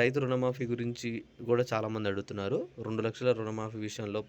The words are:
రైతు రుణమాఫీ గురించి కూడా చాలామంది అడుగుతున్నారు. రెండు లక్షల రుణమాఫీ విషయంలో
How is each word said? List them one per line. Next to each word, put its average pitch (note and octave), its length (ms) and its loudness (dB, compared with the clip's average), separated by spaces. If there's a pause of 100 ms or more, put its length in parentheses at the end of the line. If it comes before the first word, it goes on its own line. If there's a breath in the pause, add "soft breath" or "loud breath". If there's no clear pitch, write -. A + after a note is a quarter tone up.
రైతు C3 240 6
రుణమాఫీ B2+ 480 2
గురించి A#2+ 360 -2 (400)
కూడా A#2+ 240 6
చాలామంది A2 400 2
అడుగుతున్నారు. G2 480 -2 (260)
రెండు A2 220 0
లక్షల B2 320 2
రుణమాఫీ A2 480 -4
విషయంలో G#2 400 -4